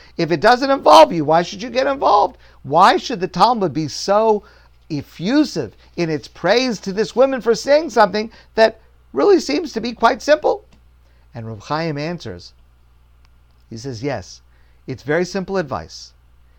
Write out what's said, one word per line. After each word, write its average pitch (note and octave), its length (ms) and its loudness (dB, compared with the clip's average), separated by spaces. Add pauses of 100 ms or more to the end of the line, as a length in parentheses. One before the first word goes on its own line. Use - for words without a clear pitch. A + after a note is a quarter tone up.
(160)
If E3 160 -2
it D#3+ 80 -2
doesn't B3 300 2
involve D4+ 420 6
you, D#3+ 120 -2
why D#3+ 180 4
should F#3 200 -10
you B3 80 -12
get B3+ 160 -2
involved? C#4 520 0 (240)
Why F3+ 340 4
should A#3 240 -6
the F#3 80 -4
Talmud G3 440 0
be D3+ 160 -6
so G#3 540 0 (480)
effusive E3 880 -4 (200)
in E3+ 140 -2
its D3 160 -6
praise A3+ 540 -2
to G3 120 -8
this G3+ 220 -4
woman C4 260 0
for A3 140 0
saying D4 360 0
something G#3+ 400 0 (240)
that A3 260 2 (320)
really E4 260 4
seems D4 360 -4
to A3 60 -6
be A#3+ 120 -8
quite A3+ 300 0
simple? - 420 0 (720)
And A2+ 140 -12
Rav A2 160 -14
Chaim D#3 340 -6
answers. D3 540 -12 (1160)
He A2+ 80 -14
says, A#2 280 -12
"Yes, B2+ 360 -8 (460)
it's B2+ 160 -12
very D#3 220 -2
simple F#3+ 320 -6
advice, B2 560 -8 (460)